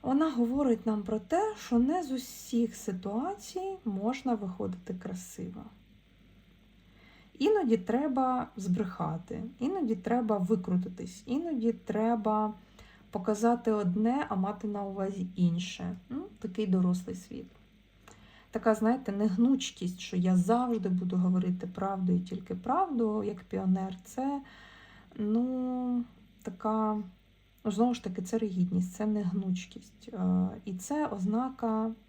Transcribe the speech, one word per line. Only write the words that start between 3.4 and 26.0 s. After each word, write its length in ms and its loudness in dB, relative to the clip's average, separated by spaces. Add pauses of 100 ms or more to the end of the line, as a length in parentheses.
можна 500 -2
виходити 600 -6
красиво. 720 -10 (1700)
Іноді 380 6
треба 800 0
збрехати, 840 -2 (160)
іноді 380 0
треба 420 0
викрутитись, 880 -2
іноді 460 0
треба 840 0 (560)
показати 640 2
одне, 560 2
а 60 -2
мати 340 -2
на 160 -4
увазі 420 -4 (100)
інше. 600 0 (120)
Ну, 160 -6 (140)
такий 280 -4
дорослий 500 2
світ. 300 -14 (1040)
Така, 240 4
знаєте, 380 2
негнучкість, 880 2
що 160 -6
я 200 4
завжди 520 2
буду 280 0
говорити 500 2
правду 460 -2
і 80 4
тільки 340 -8
правду, 680 0
як 200 -6
піонер, 600 0
це, 380 -4 (760)
ну, 840 0 (380)